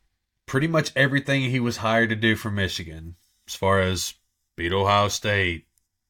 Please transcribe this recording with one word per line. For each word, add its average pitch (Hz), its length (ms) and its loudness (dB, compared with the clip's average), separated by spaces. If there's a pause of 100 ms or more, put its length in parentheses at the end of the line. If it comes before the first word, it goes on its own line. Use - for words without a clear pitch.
(460)
pretty 139 220 0
much 160 280 -2
everything 139 460 0
he 127 180 0
was 120 180 -2
hired 113 320 2
to 113 60 -2
do 110 220 2
for 110 120 -6
Michigan, 85 640 -6 (300)
as - 100 -14
far 98 260 2
as 92 320 -2 (420)
beat 85 160 -4
Ohio 101 380 4
State, 95 580 -2 (420)